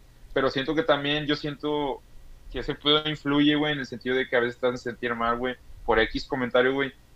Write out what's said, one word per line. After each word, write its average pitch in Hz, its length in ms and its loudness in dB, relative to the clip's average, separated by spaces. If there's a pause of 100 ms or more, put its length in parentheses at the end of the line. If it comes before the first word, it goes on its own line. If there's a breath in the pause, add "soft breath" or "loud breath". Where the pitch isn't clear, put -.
(320)
pero 131 160 2
siento 135 260 -2
que 160 100 2
también, 147 420 0
yo 147 80 2
siento 147 680 -4 (520)
que 131 80 -6
ese 139 160 -4
pedo 151 320 2
influye, 147 480 2
güey, 151 160 2
en 143 80 -4
el 127 60 -8
sentido 123 280 -4
de 131 140 0
que 131 80 2
a 123 40 4
veces 120 200 -2
te 127 80 2
hacen 123 100 -2
sentir 120 380 -4
mal, 117 220 0
güey, 127 180 -4 (280)
por 110 140 4
X - 260 0
comentario, 127 480 2
güey, 135 200 -2 (240)